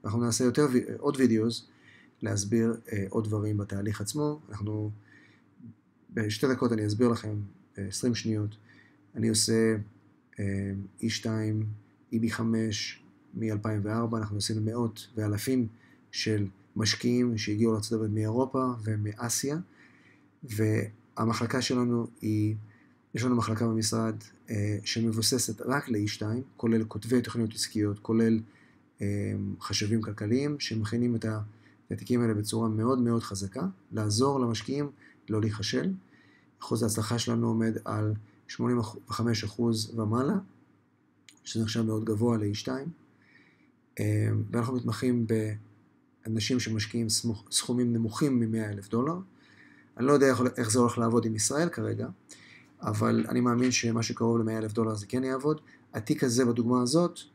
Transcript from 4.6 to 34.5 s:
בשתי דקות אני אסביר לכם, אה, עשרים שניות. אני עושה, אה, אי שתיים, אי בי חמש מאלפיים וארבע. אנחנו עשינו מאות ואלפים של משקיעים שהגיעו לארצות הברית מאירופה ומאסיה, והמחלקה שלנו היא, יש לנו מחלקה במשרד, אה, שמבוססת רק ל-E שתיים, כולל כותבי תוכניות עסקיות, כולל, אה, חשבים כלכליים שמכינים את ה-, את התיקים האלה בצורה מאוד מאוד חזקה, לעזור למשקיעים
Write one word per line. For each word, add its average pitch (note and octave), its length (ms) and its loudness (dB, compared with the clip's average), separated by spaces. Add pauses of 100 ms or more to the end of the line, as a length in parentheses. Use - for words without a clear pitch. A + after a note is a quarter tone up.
בשתי G#2+ 340 0
דקות B2+ 240 2
אני G#2+ 160 0
אסביר G#2+ 200 4
לכם, A2 280 0 (420)
אה, G2 100 -6
עשרים A#2 280 0
שניות. G#2 400 -2 (600)
אני A2+ 140 0
עושה, A2+ 460 2 (640)
אה, G2 320 -2 (300)
אי A2+ 80 -2
שתיים, A2 560 -2 (460)
אי A2+ 80 0
בי A2+ 120 0
חמש A2+ 720 -2 (300)
מאלפיים G#2+ 500 -2
וארבע. A2+ 340 -2
אנחנו G#2+ 200 -4
עשינו A2 240 -2
מאות A2+ 540 -4
ואלפים A2 520 0 (440)
של G#2 360 0 (280)
משקיעים A#2+ 640 2
שהגיעו G#2+ 340 2
לארצות G#2+ 220 -2
הברית A2 180 0
מאירופה A#2+ 540 0 (180)
ומאסיה, A2 760 -4 (840)
והמחלקה A2+ 1160 -2
שלנו A#2+ 460 0 (140)
היא, G#2+ 340 0 (600)
יש A2 80 -2
לנו B2 120 2
מחלקה A2+ 320 0
במשרד, A2 480 0 (340)
אה, G#2 340 -2
שמבוססת A2+ 800 0
רק C3+ 280 -2
ל-E G#2 180 0
שתיים, G#2+ 360 -4 (140)
כולל A2+ 260 2
כותבי A2+ 380 0
תוכניות A2+ 320 -2
עסקיות, G#2 460 -2
כולל, A2+ 400 4 (640)
אה, G2+ 60 -2 (540)
חשבים G#2+ 400 0
כלכליים A#2+ 580 -2
שמכינים A#2 560 0
את A2 100 -4
ה-, G#2+ 160 -2 (460)
את - 40 -8
התיקים A#2+ 300 0
האלה A2+ 120 4
בצורה A2 360 0
מאוד A2+ 300 2
מאוד A#2 240 2
חזקה, G2 440 -6 (240)
לעזור A2 480 2
למשקיעים C3 500 -2 (400)